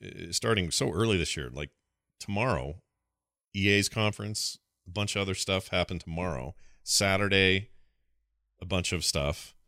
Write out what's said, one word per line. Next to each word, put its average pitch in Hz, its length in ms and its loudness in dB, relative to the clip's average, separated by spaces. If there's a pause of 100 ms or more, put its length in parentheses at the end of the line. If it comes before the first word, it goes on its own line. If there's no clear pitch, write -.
uh, 87 260 -12
starting 101 400 0
so - 200 0
early 104 260 2
this 80 200 0
year. 65 160 -8
Like, 71 180 -8 (500)
tomorrow, 98 560 -2 (760)
E 98 160 4
A's 101 180 6
conference, 104 720 -2 (280)
a 90 40 -16
bunch 104 260 -2
of 101 60 0
other 95 120 0
stuff 95 340 -2
happened 90 340 -2
tomorrow. 80 520 -6 (300)
Saturday, 98 840 4 (920)
a - 40 -12
bunch 90 280 -2
of 85 120 -4
stuff. - 500 -2 (140)